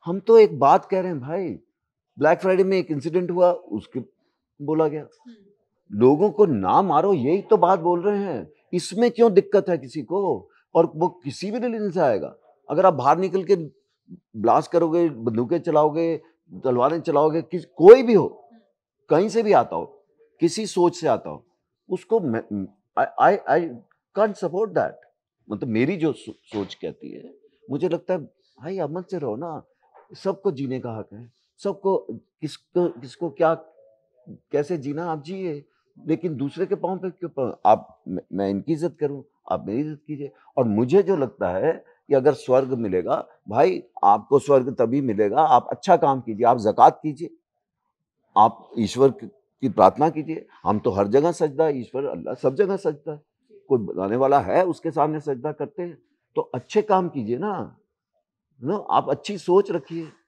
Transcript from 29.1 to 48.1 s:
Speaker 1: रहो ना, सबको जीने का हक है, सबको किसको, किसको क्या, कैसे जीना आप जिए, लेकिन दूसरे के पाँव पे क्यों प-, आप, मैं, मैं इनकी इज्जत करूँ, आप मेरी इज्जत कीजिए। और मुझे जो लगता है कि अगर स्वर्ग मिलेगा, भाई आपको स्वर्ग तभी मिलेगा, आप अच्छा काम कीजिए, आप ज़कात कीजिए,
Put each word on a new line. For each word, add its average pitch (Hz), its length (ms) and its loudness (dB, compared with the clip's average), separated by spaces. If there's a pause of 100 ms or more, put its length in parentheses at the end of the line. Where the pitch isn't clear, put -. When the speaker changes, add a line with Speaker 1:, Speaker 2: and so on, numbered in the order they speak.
Speaker 1:
रहो 120 160 -6
ना, 151 320 -14 (560)
सबको 196 280 -4
जीने 131 280 -6
का 120 180 -10
हक 107 160 -12
है, 117 180 -20 (260)
सबको - 540 -4
किसको, - 800 -6
किसको 135 400 -10
क्या, 160 340 0 (640)
कैसे 147 480 -4
जीना 147 340 -6
आप 156 120 -8
जिए, 165 420 -10 (420)
लेकिन 160 280 -4
दूसरे 143 300 -6
के 185 100 -4
पाँव 180 220 -6
पे 180 120 -8
क्यों 170 200 -12 (100)
प-, 117 260 -4
आप, - 420 2
मैं, 87 160 -8 (100)
मैं 98 160 -2
इनकी 101 240 -2
इज्जत 160 260 -6
करूँ, 143 240 -6 (280)
आप - 160 -4
मेरी 107 120 -4
इज्जत 151 280 -8
कीजिए। 143 240 -12 (260)
और 131 80 2
मुझे 123 380 2
जो 185 120 0
लगता 113 340 -2
है 104 360 -2 (220)
कि 139 80 2
अगर 135 180 4
स्वर्ग 131 400 0
मिलेगा, 110 540 -2 (220)
भाई 143 340 2 (200)
आपको 107 360 4
स्वर्ग 131 340 2
तभी 123 280 0
मिलेगा, 107 400 0
आप 131 300 4
अच्छा 175 260 2
काम 135 240 0
कीजिए, 113 240 -4
आप 123 120 4
ज़कात 107 460 4
कीजिए, - 260 -8 (1080)